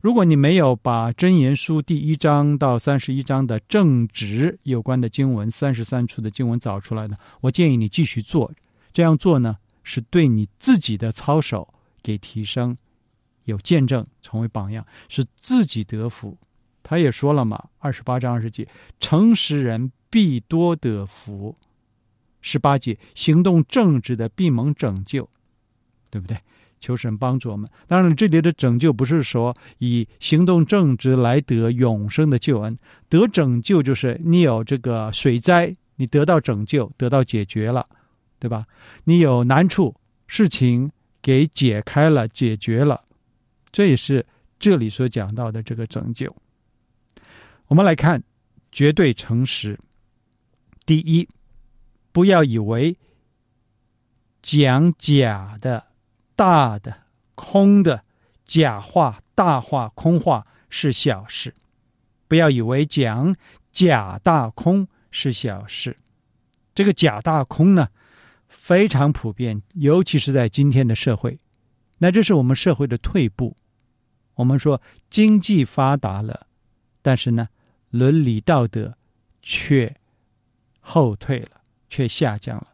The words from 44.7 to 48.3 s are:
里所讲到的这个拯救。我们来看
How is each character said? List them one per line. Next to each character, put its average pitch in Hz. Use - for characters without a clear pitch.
里 110
所 127
讲 107
到 117
的 110
这 113
个 113
拯 113
救。 -
我 147
们 196
来 170
看 156